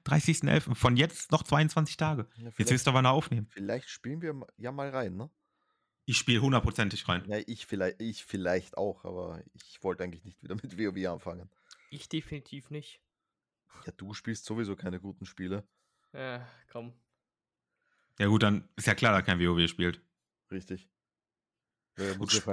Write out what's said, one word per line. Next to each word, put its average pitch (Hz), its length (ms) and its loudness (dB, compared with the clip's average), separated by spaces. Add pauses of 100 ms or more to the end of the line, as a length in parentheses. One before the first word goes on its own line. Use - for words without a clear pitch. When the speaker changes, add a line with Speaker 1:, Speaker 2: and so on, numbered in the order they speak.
Speaker 1:
dreißigsten 151 440 2
elften. 127 260 4
Von 120 220 6
jetzt - 360 2
noch 156 100 4
zweiundzwanzig 151 540 2
Tage. 156 400 -2
Speaker 2:
Ja, 117 80 -14
Speaker 1:
Jetzt 117 120 -12
Speaker 2:
vielleicht 113 140 2
Speaker 1:
wisst 131 180 6
ihr, 131 60 4
wann 131 100 8
wir 127 60 8
aufnehmen. 123 400 0
Speaker 2:
Vielleicht 104 400 -4
spielen 151 320 -10
wir 156 100 -6
ma-, 135 140 -12 (100)
ja 113 140 -8
mal 139 200 -6
rein, 113 260 -4
ne? 123 140 -10 (760)
Speaker 1:
Ich 123 120 2
spiel 117 220 4
hundertprozentig 117 680 2
rein. 90 180 0
Speaker 2:
Ja, 104 200 -4
ich - 200 -12
vielleicht, 95 340 -2
ich 110 240 -8
vielleicht 92 520 -2
auch, 98 280 -4
aber 87 380 -10 (120)
ich - 280 -20
wollte 90 220 -4
eigentlich 85 200 -12
nicht - 180 -20
wieder 92 120 -10
mit 101 220 -10
W 104 120 -2
O 92 60 -4
W 92 140 -4
anfangen. 87 420 -8 (400)
Speaker 3:
Ich - 180 -16
definitiv 147 600 -10
nicht. 151 300 -14 (840)
Speaker 2:
Ja, 110 100 -12
du 101 180 -14
spielst 110 300 -8
sowieso 107 320 -4
keine 90 240 -8
guten 95 260 -14
Spiele. 92 400 -8 (460)
Speaker 3:
Ja, 127 340 -10 (240)
komm. 120 220 -14 (1300)
Speaker 1:
Ja 101 80 2
gut, 104 180 6
dann 104 320 2
ist - 100 -4
ja 107 80 4
klar, 117 180 4
dass 95 120 4
kein 90 140 2
W 87 100 4
O 85 80 4
W 85 100 4
spielt. 87 340 -2 (500)
Speaker 2:
Richtig. 95 380 -10 (1080)
Ja, 98 140 -4
Speaker 1:
Gut. 95 80 -6
Speaker 2:
muss 101 160 2
ja 107 60 4 (120)